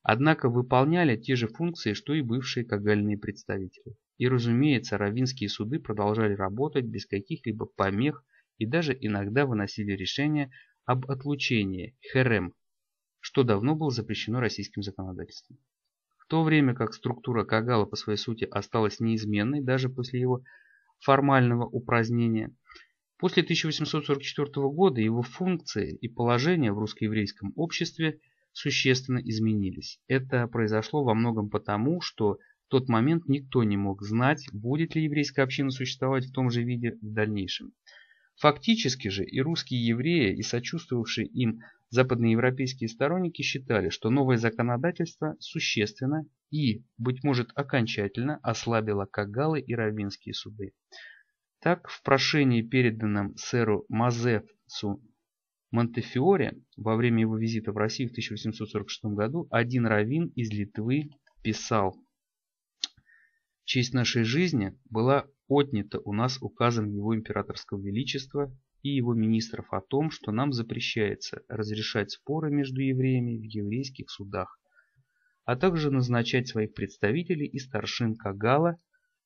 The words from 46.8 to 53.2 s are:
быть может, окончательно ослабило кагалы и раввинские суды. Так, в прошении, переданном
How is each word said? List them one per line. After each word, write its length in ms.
быть 260
может, 320
окончательно 880
ослабило 600
кагалы 540
и 160
раввинские 580
суды. 400
Так, 300
в 140
прошении, 580
переданном 720